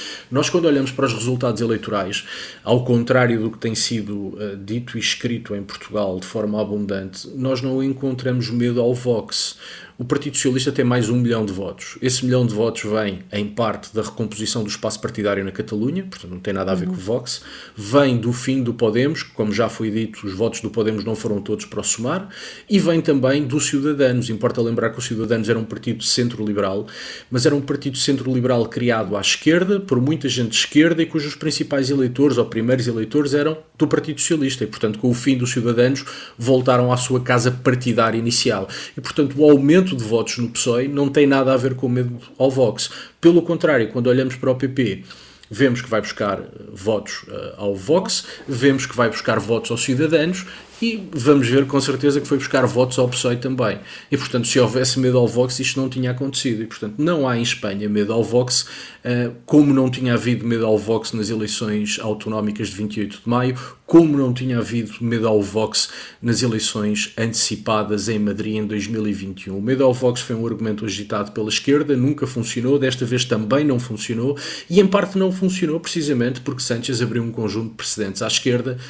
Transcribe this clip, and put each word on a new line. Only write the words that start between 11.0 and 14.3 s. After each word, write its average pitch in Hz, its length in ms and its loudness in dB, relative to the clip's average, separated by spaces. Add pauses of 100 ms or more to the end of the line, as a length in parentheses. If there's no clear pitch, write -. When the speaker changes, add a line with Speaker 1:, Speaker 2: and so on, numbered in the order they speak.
Speaker 1:
um 120 80 2
milhão 117 300 2
de 95 80 -6
votos. 92 480 -10
Esse 127 200 0
milhão 127 240 2
de 107 60 0
votos 110 300 0
vem, 104 380 -2 (120)
em 104 140 -2
parte, 107 480 -4
da 110 80 0
recomposição 110 600 -4